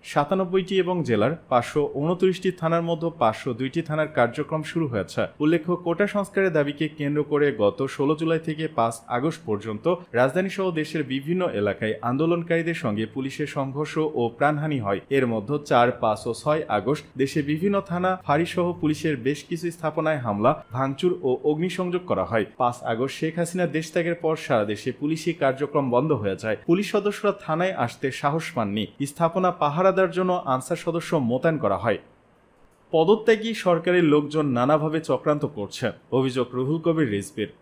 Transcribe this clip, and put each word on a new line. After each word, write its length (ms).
সাতানব্বইটি 760
এবং 240
জেলার 320
পাঁচশো 440
ঊনত্রিশটি 580
থানার 300
মধ্যে 280
পাঁচশো 340
দুইটি 280
থানার 260
কার্যক্রম 560
শুরু 240
হয়েছে। 400
উল্লেখ্য, 360
কোটা 320
সংস্কারের 460
দাবিকে 340
কেন্দ্র 360
করে 340
গত 280
ষোলো 300
জুলাই 240
থেকে 280
পাঁচ 260
আগস্ট 380
পর্যন্ত 500
রাজধানী 360
সহ 220
দেশের 320
বিভিন্ন 460
এলাকায় 520
আন্দোলনকারীদের 720
সঙ্গে 320
পুলিশের 420
সংঘর্ষ 500
ও 400
প্রাণহানি 420
হয়। 200
এর 180
মধ্যে 380
চার, 260
পাঁচ 360
ও 60
ছয় 340
আগস্ট 380
দেশে 240
বিভিন্ন 400
থানা 420
ফাঁড়ি 220
সহ 280
পুলিশের 440
বেশ 260
কিছু 280
স্থাপনায় 460
হামলা, 540
ভাঙচুর 500
ও 220
অগ্নিসংযোগ 600
করা 200
হয়। 200
পাঁচ 260
আগস্ট 360
শেখ 160
হাসিনা 320
দেশ 240
ত্যাগের 240
পর 200
সারা 300
দেশে 260
পুলিশি 420
কার্যক্রম 580
বন্ধ 200
হয়ে 240
যায়। 300
পুলিশ 260
সদস্যরা 500
থানায় 320
আসতে 380
সাহস 400
পাননি। 360
স্থাপনা 460
পাহারা 400
দেওয়ার 200
জন্য 340
আনসার 320
সদস্য 380
মোতায়েন 420
করা 200
হয়। 200
পদত্যাগী 600
সরকারের 500
লোকজন 420
নানাভাবে 560
চক্রান্ত 440
করছে, 460
অভিযোগ 420
রুহুল 240
কবির 320
রিজভির। 400